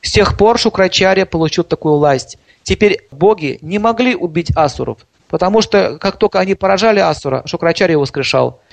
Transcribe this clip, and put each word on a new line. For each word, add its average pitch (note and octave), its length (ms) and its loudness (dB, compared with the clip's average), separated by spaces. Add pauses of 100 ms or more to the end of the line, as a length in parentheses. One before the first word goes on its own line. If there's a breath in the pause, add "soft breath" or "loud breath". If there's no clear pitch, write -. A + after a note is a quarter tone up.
С - 100 -6
тех G3 260 0
пор A3 200 4
Шукрачарья F#3+ 680 2
получил E3 400 -2
такую D#3 300 0
власть. C#3+ 420 0 (260 soft breath)
Теперь F#3+ 480 0
боги D#3 500 0
не F3 180 -6
могли A#3 360 0
убить E3+ 400 -4
асуров, C#3 440 -2 (280)
потому F#3+ 340 0
что F#3+ 360 0
как G3 200 -4
только G3+ 220 0
они F#3+ 160 0
поражали G3 440 0
асура, C#3+ 460 -2
Шукрачарья E3+ 520 0
воскрешал. C3 640 -2 (120 soft breath)